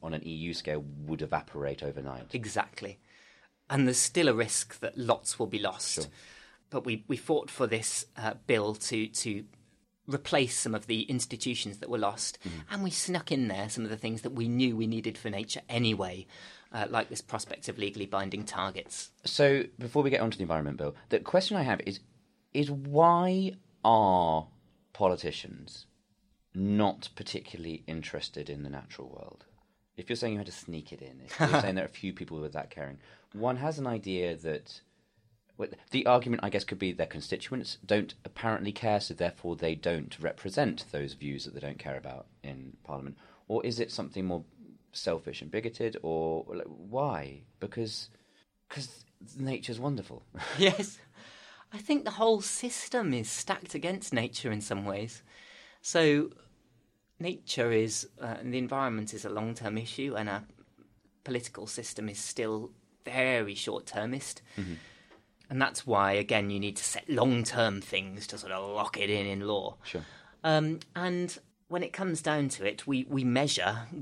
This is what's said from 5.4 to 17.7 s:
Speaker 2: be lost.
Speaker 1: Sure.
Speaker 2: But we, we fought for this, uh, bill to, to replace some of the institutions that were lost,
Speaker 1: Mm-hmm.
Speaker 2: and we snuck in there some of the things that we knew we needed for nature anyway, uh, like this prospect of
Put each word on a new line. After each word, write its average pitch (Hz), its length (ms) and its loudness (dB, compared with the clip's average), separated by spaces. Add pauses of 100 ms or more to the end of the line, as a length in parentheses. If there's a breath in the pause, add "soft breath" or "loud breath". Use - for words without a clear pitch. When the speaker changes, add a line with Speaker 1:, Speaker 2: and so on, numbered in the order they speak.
Speaker 2:
be 107 100 -2
lost. - 360 -2
Speaker 1:
Sure. 78 100 -2 (640 loud breath)
Speaker 2:
But 135 140 -2
we, 110 240 -2
we - 80 0
fought - 340 2
for 127 160 0
this, 110 400 0 (100)
uh, 110 180 -2 (120)
bill 107 300 4
to, 110 320 0
to 107 360 -2 (640)
replace 139 480 2
some 113 180 0
of 104 120 -4
the 113 160 2
institutions 120 760 -2
that - 120 -8
were 120 80 0
lost, - 460 0
Speaker 1:
Mm-hmm. 165 140 -6 (160 loud breath)
Speaker 2:
and 196 100 -2
we 180 60 2
snuck 175 420 0
in 127 160 4
there 98 200 -2
some 113 160 -4
of 104 60 -2
the 110 60 -4
things 113 260 -4
that 120 100 -4
we 117 160 0
knew 123 280 4
we 110 100 2
needed 113 320 -2
for 113 120 -6
nature 104 380 -4
anyway, 98 580 2 (460 loud breath)
uh, 107 180 -2
like 110 180 0
this 110 120 -8
prospect - 480 -6
of 110 100 -4